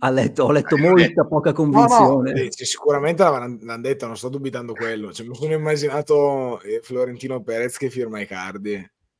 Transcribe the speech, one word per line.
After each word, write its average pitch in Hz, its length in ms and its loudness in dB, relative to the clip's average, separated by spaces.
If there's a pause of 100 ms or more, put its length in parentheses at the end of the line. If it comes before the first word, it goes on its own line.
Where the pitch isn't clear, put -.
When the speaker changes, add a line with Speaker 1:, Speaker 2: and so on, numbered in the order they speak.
Speaker 1:
ha 131 100 0
letto, 131 340 2
ho 117 80 4
letto 147 240 2
Speaker 2:
Ah, - 20 4
io 143 60 2
ho 170 60 6
Speaker 1:
molta 180 160 8
Speaker 2:
letto. - 200 0
Speaker 1:
poca 151 260 0
Speaker 3:
No, - 40 -10
no, 151 140 0
Speaker 1:
convinzione. 139 600 6
Speaker 3:
eh, 131 200 -4
sì, - 140 -12
sicuramente 147 560 0
l'avranno, 123 400 0
l'hanno 117 200 -12
detto, 135 240 -4
non 113 100 -10
sto 123 120 -10
dubitando 127 460 -8
quello. 110 380 -6
Cioè, 117 140 -14
mi 120 80 -14
sono 151 200 -4
immaginato, 147 1080 0
eh, 107 220 -6
Florentino 127 600 -6
Perez 120 360 -6
che 135 120 -4
firma 113 300 -6
Icardi. 95 680 -10 (300)